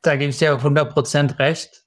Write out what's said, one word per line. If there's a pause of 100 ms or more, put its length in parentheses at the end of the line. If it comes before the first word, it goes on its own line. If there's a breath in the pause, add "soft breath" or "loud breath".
Da
gebe
ich
dir
auf
hundert
Prozent
recht.